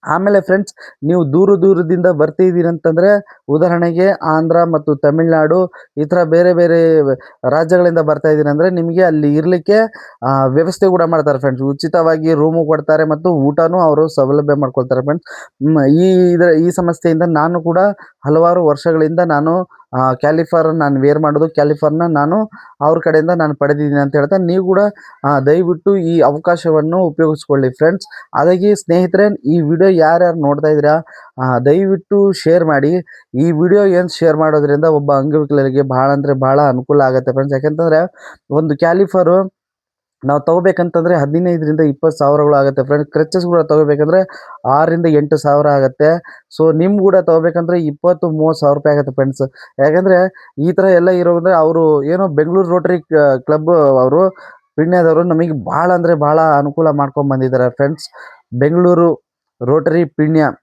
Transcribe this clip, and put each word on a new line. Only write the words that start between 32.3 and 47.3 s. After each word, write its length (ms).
ಶೇರ್ 340
ಮಾಡಿ. 280
ಈ 160
ವಿಡಿಯೋ 340
ಏನ್ 240
ಶೇರ್ 280
ಮಾಡೋದ್ರಿಂದ 480
ಒಬ್ಬ 280
ಅಂಗವಿಕಲರಿಗೆ 680
ಬಹಳ 300
ಅಂದ್ರೆ 220
ಬಹಳ 280
ಅನುಕೂಲ 400
ಆಗತ್ತೆ 300
ಫ್ರೆಂಡ್ಸ್. 220
ಯಾಕೆಂತಂದ್ರೆ 560
ಒಂದು 280
ಕ್ಯಾಲಿಫರು 840
ನಾವು 140
ತಗೋಬೇಕಂತಂದ್ರೆ 760
ಹದಿನೈದರಿಂದ 640
ಇಪ್ಪತ್ತು 380
ಸಾವಿರಗಳು 380
ಆಗತ್ತೆ 280
ಫ್ರೆಂಡ್ಸ್. 280
ಕ್ರಚಸ್ 340
ಕೂಡ 160
ತಗೋಬೇಕಂದ್ರೆ 680
ಆರರಿಂದ 360
ಎಂಟು 320
ಸಾವಿರ 300
ಆಗತ್ತೆ. 540
So 200
ನಿಮ್ 220
ಕೂಡ 160
ತಗೋಬೇಕಂದ್ರೆ 680